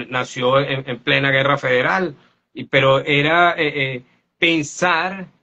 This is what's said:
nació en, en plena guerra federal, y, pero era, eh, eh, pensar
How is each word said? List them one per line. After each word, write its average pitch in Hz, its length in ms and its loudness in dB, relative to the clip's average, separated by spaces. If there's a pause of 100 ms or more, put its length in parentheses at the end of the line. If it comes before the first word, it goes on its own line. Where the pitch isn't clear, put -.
nació 127 500 0
en, 135 300 -4
en 120 100 -8
plena 139 320 0
guerra 135 260 2
federal, 147 560 0 (400)
y, 123 120 -12
pero 135 340 2
era, 160 540 2
eh, 147 420 -2
eh, 123 80 -10 (340)
pensar 175 880 -2 (160)